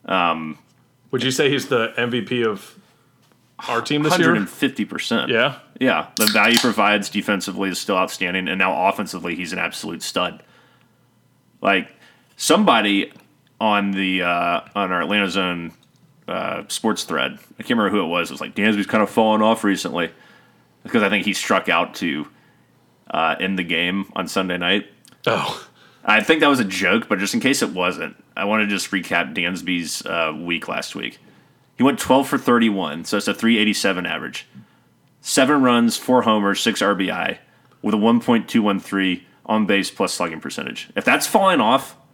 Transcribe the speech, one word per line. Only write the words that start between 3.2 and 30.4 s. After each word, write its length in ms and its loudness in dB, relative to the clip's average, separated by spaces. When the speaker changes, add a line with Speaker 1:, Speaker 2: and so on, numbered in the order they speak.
Speaker 2:
our 120 0
team 220 0
this 160 2
year? 100 6
Speaker 1:
Hundred 100 4
and 120 -4
fifty 340 -2
percent. 460 -2
Speaker 2:
Yeah? 260 2
Speaker 1:
Yeah. 360 2
The 100 4
value 320 4
provides 500 2
defensively 640 -2
is 80 -4
still 180 -2
outstanding, 520 -2
and 100 -4
now 300 2
offensively, 460 -4
he's 180 -8
an 60 -6
absolute 440 -6
stud. 400 -4
Like, 260 0
somebody 760 2
on 300 0
the, 300 -2
uh, 380 0
on 180 -2
our 80 0
Atlanta 300 0
Zone, 420 -4
uh, 400 -6
sports 360 -2
thread, 340 -4
I 40 -16
can't 160 0
remember 180 2
who 80 2
it 40 -4
was. 220 -2
It 40 -10
was 80 -14
like, 120 -12
"Dansby's 320 0
kinda 200 2
fallen 340 2
off 240 2
recently," 460 0
because 200 0
I 60 4
think 160 0
he 80 0
struck 380 0
out 240 0
to, 340 -4
uh, 300 0
end 180 -2
the 60 -2
game 500 -2
on 140 -4
Sunday 300 -2
night. 280 0
Speaker 2:
Oh. 400 -2
Speaker 1:
I 180 4
think 180 2
that 80 6
was 120 2
a 40 0
joke, 440 0
but 100 0
just 160 -4
in 60 0
case 220 0
it 80 -2
wasn't, 460 -4
I 80 -4
wanna 220 0
just 240 -4
recap 440 -2
Dansby's, 720 -4
uh, 320 -2
week 300 -4